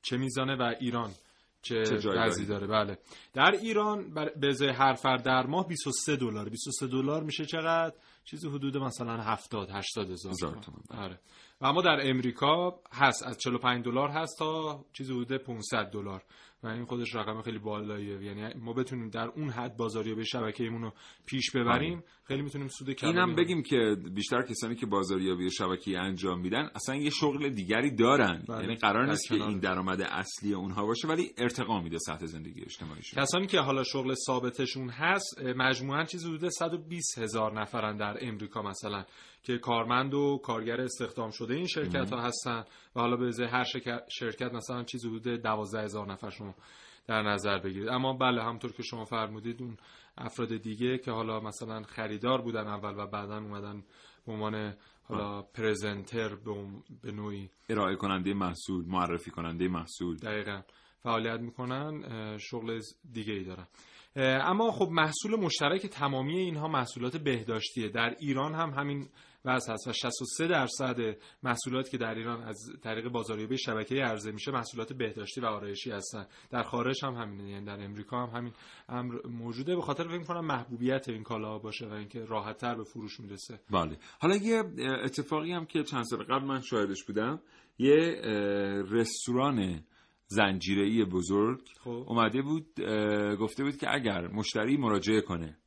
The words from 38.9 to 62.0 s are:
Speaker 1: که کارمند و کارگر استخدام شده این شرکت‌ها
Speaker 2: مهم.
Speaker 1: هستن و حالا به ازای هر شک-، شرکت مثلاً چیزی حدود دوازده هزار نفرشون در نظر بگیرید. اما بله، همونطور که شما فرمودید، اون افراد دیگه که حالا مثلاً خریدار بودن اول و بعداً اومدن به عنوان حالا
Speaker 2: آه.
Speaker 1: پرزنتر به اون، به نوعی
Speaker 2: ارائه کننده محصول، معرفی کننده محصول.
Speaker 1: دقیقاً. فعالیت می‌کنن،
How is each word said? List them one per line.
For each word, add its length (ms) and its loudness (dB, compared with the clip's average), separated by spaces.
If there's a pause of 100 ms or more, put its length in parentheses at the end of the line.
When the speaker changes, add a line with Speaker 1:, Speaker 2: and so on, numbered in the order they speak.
Speaker 1:
که 160 0
کارمند 560 2
و 280 4
کارگر 380 -2
استخدام 500 -4
شده 240 -4
این 120 -2
شرکت‌ها 500 0
Speaker 2:
مهم. 100 -2
Speaker 1:
هستن 380 -2 (320)
و 40 0
حالا 160 4
به 100 2
ازای 200 0
هر 180 2
شک-، 440 -4
شرکت 460 -4
مثلاً 280 -6
چیزی 260 -6
حدود 340 -2
دوازده 400 0
هزار 300 -4
نفرشون 420 -10 (520)
در 160 2
نظر 360 2
بگیرید. 300 -4
اما 240 2
بله، 300 2
همونطور 300 -4
که 100 -10
شما 220 -6
فرمودید، 580 -4
اون 140 -10 (420)
افراد 380 -4
دیگه 420 -2
که 120 -6
حالا 300 -2
مثلاً 420 -8
خریدار 600 0
بودن 240 -2
اول 320 -4
و 80 -4
بعداً 300 -6
اومدن 480 -8 (420)
به 60 -8
عنوان 420 -4 (340)
حالا 160 -2
Speaker 2:
آه. 300 -8
Speaker 1:
پرزنتر 800 -2
به 160 -10
اون، 320 -8 (200)
به 100 -8
نوعی 380 -8 (180)
Speaker 2:
ارائه 280 2
کننده 380 2
محصول، 520 0
معرفی 440 0
کننده 380 -2
محصول. 480 -4
Speaker 1:
دقیقاً. 440 -4 (420)
فعالیت 380 0
می‌کنن، 640 -6